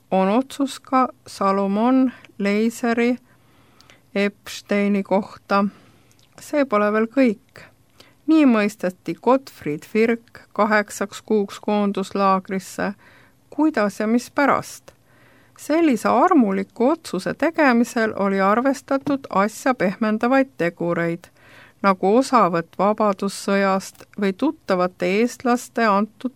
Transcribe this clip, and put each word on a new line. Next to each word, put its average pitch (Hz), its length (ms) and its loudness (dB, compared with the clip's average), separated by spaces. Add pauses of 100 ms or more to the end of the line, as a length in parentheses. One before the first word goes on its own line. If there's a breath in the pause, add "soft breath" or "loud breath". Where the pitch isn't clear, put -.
(120)
on 190 180 2
otsus 262 500 -2
ka - 300 0 (180)
Salomon 208 840 0 (260 loud breath)
Leiseri 233 800 0 (1000 soft breath)
Epsteini 202 880 -2
kohta. 202 640 -2 (720 soft breath)
See 285 260 -2
pole 208 280 0
veel 220 140 0
kõik. - 600 -2 (600 soft breath)
Nii 311 180 4
mõisteti 202 800 0
Gottfried 233 600 -2
Firk 226 560 -2 (140)
kaheksaks 208 680 -2
kuuks 208 380 -2
koonduslaagrisse. 196 1300 -2 (560 soft breath)
Kuidas 240 500 0
ja 214 80 -2
mispärast? - 840 -2 (680 soft breath)
Sellise 294 500 0
armuliku 226 800 2
otsuse - 440 -4
tegemisel 247 840 0
oli 196 260 0
arvestatud 269 880 -2
asja 214 460 -2
pehmendavaid 220 720 0 (100)
tegureid, 170 680 -4 (540 loud breath)
nagu 196 360 2
osavõtt 185 600 2
vabadussõjast 196 1300 -2 (180)
või 196 120 0
tuttavate 185 720 -2 (140)
eestlaste 240 680 -2
antud 214 500 -2